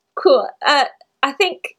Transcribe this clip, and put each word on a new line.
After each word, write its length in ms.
Cool. 320
Uh, 200
I 120
think, 460